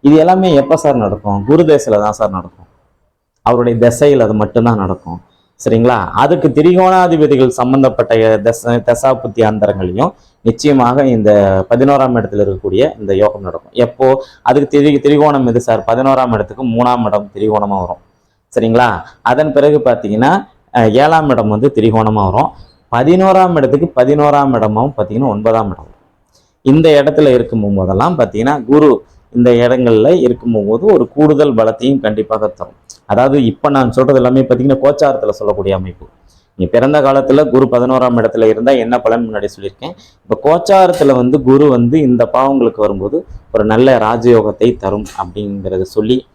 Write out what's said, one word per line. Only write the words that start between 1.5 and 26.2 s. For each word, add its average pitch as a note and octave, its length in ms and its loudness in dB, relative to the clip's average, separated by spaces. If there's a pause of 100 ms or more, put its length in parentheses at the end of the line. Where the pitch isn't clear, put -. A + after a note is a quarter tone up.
குரு E3 200 4
தசையில A2 340 2
தான் G#2+ 160 -4
சார் G2+ 180 -4
நடக்கும், F2 300 -16 (760)
அவருடைய A#2+ 300 0 (100)
தசையில் B2+ 400 2
அது G#2+ 160 -2
மட்டும்தான் A2+ 420 -2
நடக்கும். F2+ 340 -8 (420)
சரிங்களா? A2+ 500 0
அதுக்கு D3 380 0
திரிகோணாதிபதிகள் E3 1000 2
சம்பந்தப்பட்ட B2 680 0 (240)
தச-, A#2 420 -2
தசாபுத்தி A#2 600 -2
அந்தரங்களையும் G#2 720 -2 (280)
நிச்சயமாக C3 640 0
இந்த A2 240 2 (380)
பதினோராம் B2+ 480 0
இடத்துல G#2 280 -2
இருக்கக்கூடிய G2 560 -4
இந்த G2 140 -4
யோகம் G#2 260 0
நடக்கும். E2+ 320 -14
எப்போ? C3 520 0 (180)
அதுக்கு C#3+ 380 0
திரி-, C#3+ 200 2
திரிகோணம் C#3+ 460 2
எது A#2+ 140 0
சார்? A2+ 260 -4
பதினோராம் C3 460 0
இடத்துக்கு G#2+ 320 -6
மூணாம் A#2+ 420 -2
இடம் G2+ 280 -4
திரிகோணமா G2+ 460 -2
வரும். F2+ 220 -10 (580)
சரிங்களா? A#2 280 0 (340)
அதன் C3+ 300 0
பிறகு D3 260 4
பாத்தீங்கன்னா, A#2+ 680 0 (280)
அஹ், A2+ 180 2
ஏழாம் D3+ 380 2
இடம் A#2+ 200 0
வந்து G#2+ 260 0
திரிகோணமா A2 560 0
வரும். B2+ 200 -2 (460)
பதினோராம் F3+ 600 2
இடத்துக்கு C3+ 460 0
பதினோராம் C#3+ 520 0
இடமும் A2 420 -2
பாத்தீங்கன்னா A#2 320 -4
ஒன்பதாம் G#2+ 420 -2
இடம் - 160 -14
வரும். - 100 -20 (680)